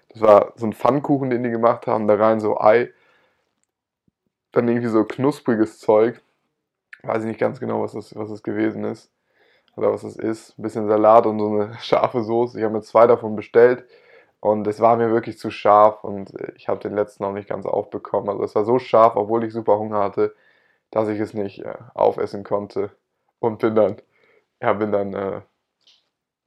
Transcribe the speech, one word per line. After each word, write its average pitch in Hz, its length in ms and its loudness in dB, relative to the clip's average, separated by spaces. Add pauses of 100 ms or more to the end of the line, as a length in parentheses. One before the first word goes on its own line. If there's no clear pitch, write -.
Das 110 120 -14
war 107 340 6
so 117 100 -6
ein 104 80 -2
Pfannkuchen, 139 560 0
den 120 140 -2
die 120 60 -4
gemacht 117 380 0
haben, 113 200 0
da 107 80 4
rein 110 240 2
so 107 200 -2
Ei, 117 320 4 (1600)
dann 120 160 0
irgendwie 120 200 0
so 110 160 2
knuspriges 123 760 -2
Zeug. 113 420 2 (840)
Weiß 110 180 -4
ich 110 40 -6
nicht 110 120 -8
ganz 120 200 -4
genau, 113 240 -6
was 104 100 -10
das, 107 220 -16
was 107 140 -10
das 104 120 -14
gewesen 107 420 -4
ist 110 280 -10 (640)
oder 107 160 0
was 104 100 -6
das 104 140 -14
ist. - 420 -8
Ein 107 60 -12
bisschen 110 240 -6
Salat 107 380 6
und 107 140 -2
so 107 80 -2
eine 107 300 -4
<laughs> - 40 -18
scharfe 113 420 -2
Soße. 117 340 -4
Ich 107 60 -4
habe 107 100 -4
mir 107 80 -4
zwei 113 260 4
davon 117 280 0
bestellt 120 500 4 (540)
und 107 280 -2
es 104 120 -6
war 113 180 4
mir 117 140 0
wirklich 113 260 -2
zu 110 140 -8
scharf 107 520 4
und 101 300 -12 (220)
ich - 120 -14
habe 98 120 -4
den 101 160 -8
letzten 104 280 -4
auch 98 100 -6
nicht 101 160 -12
ganz 98 160 -8
aufbekommen. - 640 -6
Also 104 140 -4
es 98 120 -8
war 107 100 0
so 123 140 2
scharf, 117 360 4
obwohl 110 280 -2
ich 110 100 -8
super 110 240 0
Hunger 107 220 -6
hatte, 101 360 -2 (560)
dass 110 180 -2
ich 107 100 -4
es 107 140 -6
nicht, 101 300 -8
äh, - 120 -12 (180)
aufessen 104 500 -2
konnte 101 480 -6 (480)
und 110 200 -4
bin 110 160 0
dann, 107 220 2 (640)
ja, 113 120 0
bin 104 180 -2
dann, 101 220 -2
äh, 98 280 -8 (1040)